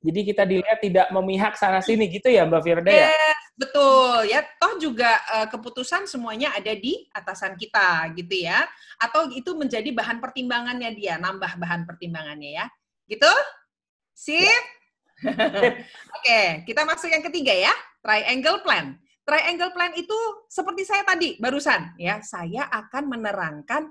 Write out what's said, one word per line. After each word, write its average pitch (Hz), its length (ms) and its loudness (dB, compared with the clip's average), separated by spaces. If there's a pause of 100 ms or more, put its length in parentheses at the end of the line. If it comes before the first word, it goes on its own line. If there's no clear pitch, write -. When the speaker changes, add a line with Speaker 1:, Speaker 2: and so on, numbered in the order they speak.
Speaker 1:
Jadi 180 240 -2
kita 202 160 2
dilihat 196 400 0
tidak 185 240 4
memihak 190 480 0
sana 190 240 2
sini 214 320 0
gitu 202 160 0
ya, 220 160 8
Mbak 165 180 4
Firda 170 300 2
ya? 311 160 8
Speaker 2:
Yes, 311 320 4 (160)
betul. 262 720 4
Ya, 262 160 2 (160)
toh 415 160 2
juga, 247 320 0 (240)
eh, 220 160 0
keputusan 233 560 -6
semuanya 240 480 -6
ada 208 240 -4
di 240 400 -6
atasan 190 400 -8
kita 185 640 0
gitu 180 240 -6
ya. 214 240 0 (320)
Atau 269 320 0
itu 269 240 -8
menjadi 247 320 -4
bahan 233 320 -4
pertimbangannya 247 720 -6
dia, 196 240 -6
nambah 185 400 -6
bahan 170 320 -6
pertimbangannya 151 720 -12
ya. 208 60 -6 (420)
Gitu? 277 240 4 (800)
Sip? 320 320 -2
Speaker 1:
Ya. 453 160 6 (640)
Sip. 202 500 0 (220)
Speaker 2:
<laughs> - 220 -20
Oke, 233 240 4 (260)
kita 240 160 -2
masuk 330 240 -2
yang 320 160 0
ketiga 294 320 0
ya, 190 160 4 (320)
triangle 254 560 0
plan. 220 400 -2 (240)
Triangle 339 480 0
plan 349 240 -4
itu 349 220 -6 (340)
seperti 370 320 -6
saya 403 180 -2
tadi 349 380 -2
barusan 233 560 -2
ya, 185 240 -4
saya 196 480 -8
akan 254 420 -6
menerangkan 208 800 -6